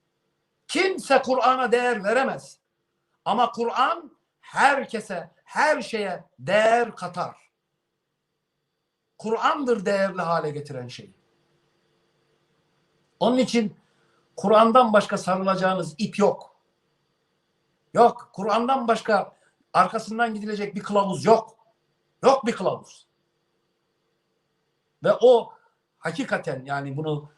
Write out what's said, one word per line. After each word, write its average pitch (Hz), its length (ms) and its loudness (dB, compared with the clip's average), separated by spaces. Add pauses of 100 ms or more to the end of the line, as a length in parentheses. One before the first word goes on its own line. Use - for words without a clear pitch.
(680)
Kimse 302 540 0
Kur'an'a 254 500 0
değer 240 320 0
veremez. 214 540 -4 (640)
Ama 226 280 0
Kur'an 254 640 -4 (240)
herkese, 214 880 -2 (140)
her 269 380 0
şeye 196 420 -8 (140)
değer 220 580 2
katar. 165 400 -10 (1800)
Kur'an'dır 233 680 -2
değerli 196 360 -2
hale 160 280 -2
getiren 139 380 -10
şey. - 220 -18 (2000)
Onun 247 180 2
için 226 380 0 (600)
Kur'an'dan 226 560 4
başka 202 260 2
sarılacağınız 185 800 -2
ip - 200 -6
yok. - 380 0 (1400)
Yok. 226 380 4
Kur'an'dan 233 560 -2
başka 214 480 0 (360)
arkasından 220 600 -2
gidilecek 208 400 -8
bir 208 80 -8
kılavuz 190 420 -2
yok. 226 320 4 (680)
Yok 269 220 4
bir 233 60 -2
kılavuz. 151 540 -6 (2000)
Ve 196 160 4
o 240 320 6 (460)
hakikaten, 165 680 -6
yani 139 320 -6
bunu 151 420 -6